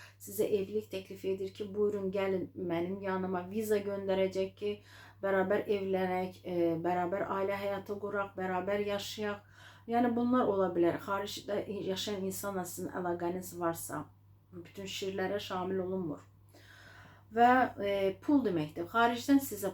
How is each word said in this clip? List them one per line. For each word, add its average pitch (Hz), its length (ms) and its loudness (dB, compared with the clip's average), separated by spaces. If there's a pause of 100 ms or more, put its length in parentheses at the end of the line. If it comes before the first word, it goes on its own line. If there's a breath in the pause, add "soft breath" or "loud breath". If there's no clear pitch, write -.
(160 loud breath)
sizə 208 320 -2
evlilik 208 440 0
təklifi 190 440 -4
edir 190 180 -6
ki, 208 200 -8
"Buyurun, 202 380 0
gəlin 190 360 0 (120)
mənim 180 420 -2
yanıma." 185 480 -2
Viza 214 280 0
göndərəcək 190 800 0
ki, 208 180 -4 (460 loud breath)
bərabər 196 480 2
evlənək, 185 760 0
e, 180 160 -4 (220)
bərabər 180 480 0
ailə 196 340 0
həyatı 202 380 -2
quraq, 196 360 -4
bərabər 190 520 0
yaşayaq. 202 520 -4 (480 loud breath)
Yəni, 233 280 2
bunlar 240 320 4
ola 190 260 2
bilər. 170 260 4
Xaricdə 202 640 -4 (200)
yaşayan 190 400 -4
insanla 190 420 -4
sizin 175 260 -8
əlaqəniz 175 680 -4
varsa, 165 460 -4 (460)
bütün 180 340 -14
şirlərə 190 540 -2
şamil 190 400 -2
olunmur. 185 420 -2 (1120 loud breath)
Və, 233 180 8 (280)
e, 202 160 0 (260)
pul 285 260 4
deməkdir. 170 400 0
Xaricdən 240 560 4
sizə 202 320 -4